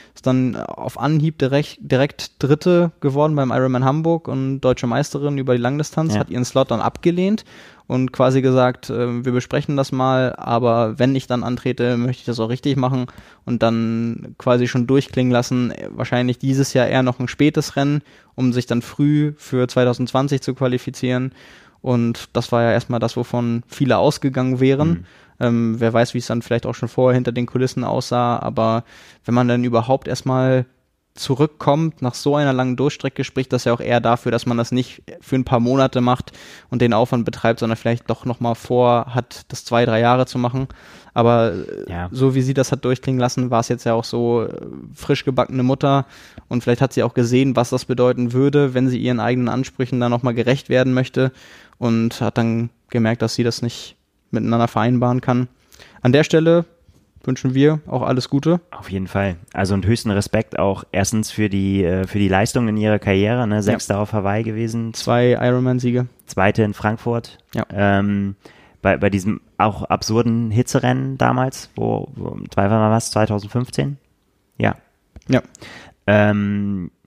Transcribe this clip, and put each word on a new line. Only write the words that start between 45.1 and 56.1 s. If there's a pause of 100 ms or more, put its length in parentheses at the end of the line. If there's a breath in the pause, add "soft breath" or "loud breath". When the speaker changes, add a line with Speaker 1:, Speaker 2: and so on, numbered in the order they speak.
Speaker 1:
gebackene
Mutter (420 loud breath)
und
vielleicht
hat
sie
auch
gesehen,
was
das
bedeuten
würde,
wenn
sie
ihren
eigenen
Ansprüchen
dann
nochmal
gerecht
werden
möchte (480 loud breath)
und
hat
dann (200)
gemerkt,
dass
sie
das
nicht (340)
miteinander
vereinbaren
kann. (520 loud breath)
An